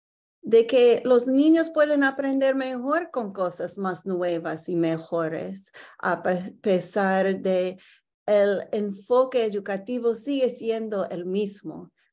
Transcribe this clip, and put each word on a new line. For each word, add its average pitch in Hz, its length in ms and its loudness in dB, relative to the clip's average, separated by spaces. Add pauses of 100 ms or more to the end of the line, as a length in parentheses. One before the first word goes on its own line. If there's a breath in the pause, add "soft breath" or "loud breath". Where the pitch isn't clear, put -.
(400)
de 226 260 4
que 240 380 4
los 247 220 4
niños 320 420 6
pueden 294 360 2
aprender 269 500 0
mejor 269 560 -2
con 208 240 -6
cosas 180 420 -6
más 190 300 -4
nuevas 170 640 -4
y 175 60 -2
mejores, 165 960 -4 (260 loud breath)
a 170 240 -2
pe-, 185 400 -4
pesar 190 800 0
de 185 340 -2 (520 loud breath)
el 202 440 2
enfoque 226 720 0
educativo 208 720 -4
sigue 262 340 -2
siendo 220 600 -4
el 175 160 -8
mismo. 185 680 -6 (200)